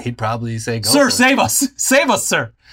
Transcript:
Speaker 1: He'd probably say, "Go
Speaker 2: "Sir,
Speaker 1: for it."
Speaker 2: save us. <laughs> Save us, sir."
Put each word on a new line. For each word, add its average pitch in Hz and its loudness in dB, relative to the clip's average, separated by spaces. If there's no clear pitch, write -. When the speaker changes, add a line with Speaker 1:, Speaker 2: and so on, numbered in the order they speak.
Speaker 1:
He'd 120 -8
probably 113 -4
say, 117 -4
"Go 107 -4
Speaker 2:
"Sir, 285 4
Speaker 1:
for 262 4
it." - -2
Speaker 2:
save 254 2
us. - 0
<laughs> - -20
Save 285 2
us, 202 0
sir." 139 -2